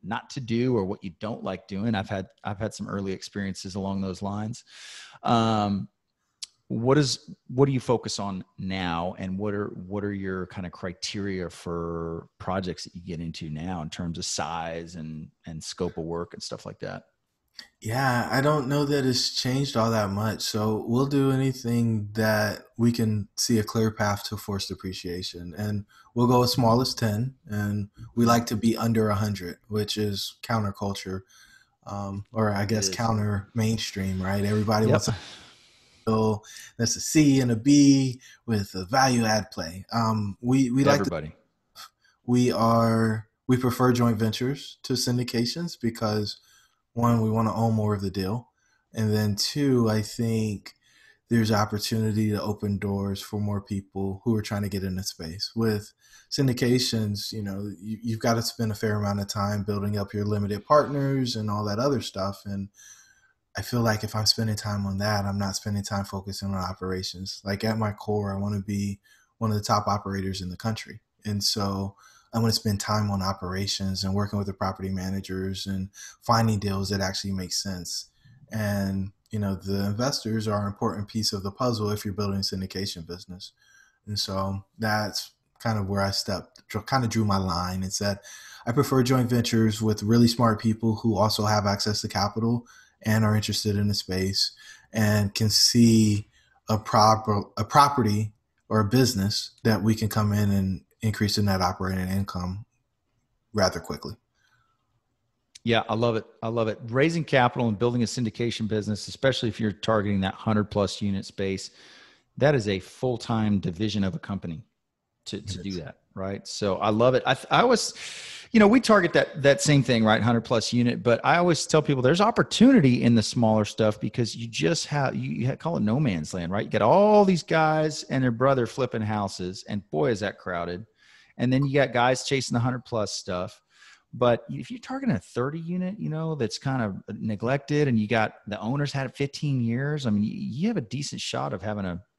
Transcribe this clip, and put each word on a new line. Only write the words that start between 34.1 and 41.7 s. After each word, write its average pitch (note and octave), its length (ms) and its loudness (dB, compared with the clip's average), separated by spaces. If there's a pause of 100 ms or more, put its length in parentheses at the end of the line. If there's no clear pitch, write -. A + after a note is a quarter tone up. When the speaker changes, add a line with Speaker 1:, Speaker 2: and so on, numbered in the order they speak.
Speaker 2:
right? G2 240 -2
Everybody G#2+ 440 2
Speaker 1:
Yep. B2 60 4
Speaker 2:
wants G#2+ 120 2
to A2+ 100 -2 (1600)
that's A2+ 180 0
a - 60 -10
C C#3+ 380 4
and B2 120 2
a A#2 40 2
B C3+ 680 6 (240)
with G#2 300 -2
a F#2 100 -6
value B2 400 4
add A2 240 0
play. F2+ 420 -10
Um, A2 480 -2
we, B2+ 300 2
we C3 140 2
like C#3+ 140 6
to F#2+ 100 0
Speaker 1:
Everybody. D#2 280 -6 (880)